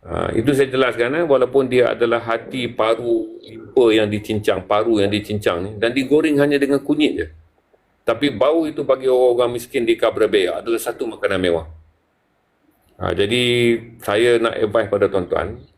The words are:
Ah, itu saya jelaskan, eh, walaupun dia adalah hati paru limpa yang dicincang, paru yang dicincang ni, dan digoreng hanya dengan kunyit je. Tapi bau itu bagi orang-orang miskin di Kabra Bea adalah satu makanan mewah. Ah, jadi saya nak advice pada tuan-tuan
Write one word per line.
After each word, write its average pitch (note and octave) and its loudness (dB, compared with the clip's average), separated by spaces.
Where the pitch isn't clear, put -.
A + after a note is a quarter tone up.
Ah, F2 -4
itu C3 0
saya C3+ 0
jelaskan, B2+ 0
eh, E3+ 0
walaupun C3 2
dia A#2+ 2
adalah A2+ 0
hati A#2 -6
paru A#2 -2
limpa A2+ 0
yang G#2+ 4
dicincang, G#2 -2
paru G#2+ 2
yang G2+ 0
dicincang G#2 -2
ni, G#2+ -10
dan A2 -2
digoreng C#3+ 2
hanya C#3+ 2
dengan C#3 0
kunyit D3 0
je. - -6
Tapi B2 -2
bau C#3+ 2
itu D3+ -6
bagi C3 2
orang-orang B2 2
miskin A#2+ -4
di A2+ 0
Kabra G#2+ 2
Bea F2+ 0
adalah A2+ -2
satu A#2 -6
makanan G2+ -4
mewah. E2 0
Ah, F#2 -6
jadi A#2 0
saya A#2 2
nak A2+ -2
advice G#2+ 0
pada G2+ 2
tuan-tuan F2 -2